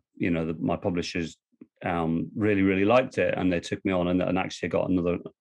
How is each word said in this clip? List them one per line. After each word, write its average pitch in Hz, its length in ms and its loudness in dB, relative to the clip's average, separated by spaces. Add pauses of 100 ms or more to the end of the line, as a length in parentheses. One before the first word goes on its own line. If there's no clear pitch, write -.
(160)
you 98 140 -2
know, 80 160 0
the, 82 80 -4
my 85 220 -2
publishers, 85 600 -4 (480)
um, 82 500 0
really, 104 280 2
really 95 220 4
liked 123 340 2
it, 90 180 2
and 92 160 2
they 85 80 0
took - 240 -8
me 98 80 0
on, 90 160 2
and, 90 120 2
and 92 180 0
actually - 300 -4
got 87 220 0
another 87 280 0 (220)